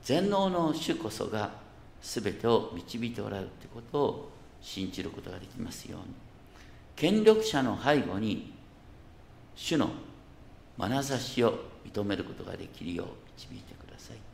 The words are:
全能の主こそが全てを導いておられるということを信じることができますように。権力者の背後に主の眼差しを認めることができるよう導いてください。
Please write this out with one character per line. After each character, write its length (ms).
全 260
能 200
の 240
主 220
こ 140
そ 160
が 240
全 320
て 140
を 260
導 340
い 60
て 80
お 80
ら 80
れ 60
る 60
と 60
い 20
う 80
こ 60
と 120
を 260
信 300
じ 100
る 80
こ 120
と 100
が 80
で 80
き 100
ま 140
す 140
よ 120
う 40
に。 120
権 280
力 200
者 200
の 180
背 200
後 180
に 340
主 220
の 120
眼 260
差 160
し 240
を 160
認 180
め 120
る 80
こ 100
と 100
が 120
で 120
き 180
る 80
よ 100
う 40
導 180
い 40
て 140
く 180
だ 60
さ 160
い。 40